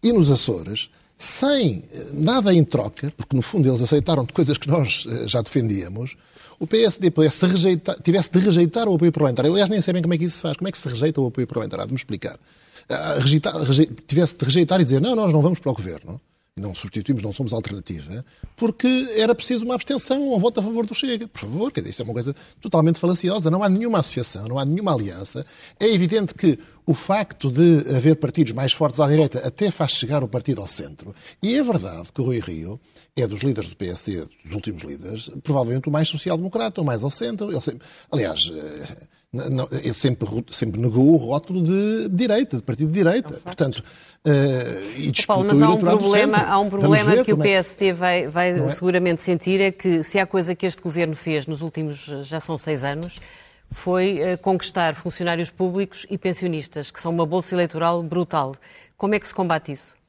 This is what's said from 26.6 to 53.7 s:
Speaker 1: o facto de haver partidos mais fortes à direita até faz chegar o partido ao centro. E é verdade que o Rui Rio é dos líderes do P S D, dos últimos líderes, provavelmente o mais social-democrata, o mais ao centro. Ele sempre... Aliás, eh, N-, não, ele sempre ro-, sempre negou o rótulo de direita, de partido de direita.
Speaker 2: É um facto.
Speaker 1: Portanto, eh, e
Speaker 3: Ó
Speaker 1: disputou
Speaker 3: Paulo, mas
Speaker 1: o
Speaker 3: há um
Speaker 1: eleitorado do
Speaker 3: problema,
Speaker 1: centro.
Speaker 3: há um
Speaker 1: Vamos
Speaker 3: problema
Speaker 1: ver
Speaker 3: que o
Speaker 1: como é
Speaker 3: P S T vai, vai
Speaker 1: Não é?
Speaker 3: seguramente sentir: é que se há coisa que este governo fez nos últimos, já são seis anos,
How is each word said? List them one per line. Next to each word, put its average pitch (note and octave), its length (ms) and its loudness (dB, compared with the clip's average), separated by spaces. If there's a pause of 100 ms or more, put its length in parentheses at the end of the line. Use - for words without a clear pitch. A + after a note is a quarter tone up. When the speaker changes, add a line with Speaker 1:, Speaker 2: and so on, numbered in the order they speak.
Speaker 1:
o E3 80 2
facto - 580 -2
de D#3 340 6 (100)
haver C#3 200 6
partidos C#3+ 360 0
mais C3+ 220 0
fortes C#3 260 0
à D3+ 80 6
direita C#3 400 2
até G3 240 0
faz D3 200 -2
chegar C3+ 320 -2
o B2 40 -6
partido A#2 320 -4
ao F#2+ 80 -8
centro. D2+ 480 -8 (260)
E A3 140 0
é D4 80 2
verdade F#2 480 -4
que - 80 -14
o B2+ 60 0
Rui B2 140 0
Rio F2 400 -10 (360)
é A#2+ 120 -2
dos G2+ 160 -6
líderes G#2+ 260 -2
do F2+ 80 -20
P F#2+ 100 -6
S F2 220 -6
D, E2+ 160 -6 (180)
dos D#2 100 -14
últimos G2 280 -8
líderes, F#2 480 -12 (140)
provavelmente C3 440 -2
o D#3 40 -4
mais D#3 180 0
social-democrata, F#3 720 -4
o - 20 -2
mais A#2+ 200 -2
ao C#3 80 -2
centro. G#3+ 400 -6
Ele C#3 100 -4
sempre... - 260 -8 (240)
Aliás, G2 420 -2
eh, D2+ 540 -14 (240)
N-, B2+ 180 -6
não, B2+ 220 0
ele C3 220 -4
sempre A#2 340 0
ro-, A2 220 -4
sempre G#2+ 320 -4
negou B2+ 320 6
o E3 40 6
rótulo D3 440 -2
de G#3 480 0
direita, G#3+ 480 0
de A2+ 60 -6
partido B2+ 240 -2
de D#3 60 -2
direita. F#3 360 2
Speaker 2:
É - 20 -12
um - 20 -12
facto. - 100 -16
Speaker 1:
Portanto, D3+ 400 -4 (420)
eh, B2 720 0
e D3 100 -4
Speaker 3:
Ó C#3+ 40 -2
Speaker 1:
disputou - 240 2
Speaker 3:
Paulo, F#3+ 120 2
mas C#3+ 120 6
Speaker 1:
o - 40 10
Speaker 3:
há - 40 8
um A3 40 6
Speaker 1:
eleitorado G#3 260 4
do G#3 40 2
Speaker 3:
problema, G#3 360 4
Speaker 1:
centro. - 140 0
Speaker 3:
há G3 80 4
um G#3 100 0
Speaker 1:
Vamos G3 100 -4
Speaker 3:
problema G3+ 360 6
Speaker 1:
ver B3+ 80 4
Speaker 3:
que A3 80 2
o F3+ 40 4
Speaker 1:
como D3+ 120 2
é G3+ 40 4
Speaker 3:
P - 20 4
S F#3 240 0
T F#3+ 160 2
vai, F3 340 0
vai F3 260 0
Speaker 1:
Não F3 140 0
é? C#3 40 0
Speaker 3:
seguramente F3 500 0
sentir: F#3 400 0
é G3 100 2
que F3 320 0
se G3+ 160 -2
há G3 60 2
coisa F3+ 300 -2
que - 100 -6
este F3+ 160 -4
governo D#3+ 340 -2
fez D3+ 300 -4
nos D3+ 160 -8
últimos, D#3 480 -8 (140)
já D3+ 160 -8
são D#3 180 -8
seis C#3+ 260 -4
anos, D3+ 320 -6 (560)